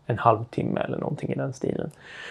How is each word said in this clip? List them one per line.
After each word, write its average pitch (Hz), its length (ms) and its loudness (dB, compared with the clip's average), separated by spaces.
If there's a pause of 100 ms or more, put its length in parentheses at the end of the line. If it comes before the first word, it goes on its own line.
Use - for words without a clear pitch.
en 110 120 0
halvtimme - 640 4
eller - 180 -2
någonting - 320 -2
i - 40 0
den 135 180 -2
stilen. - 380 -2 (400)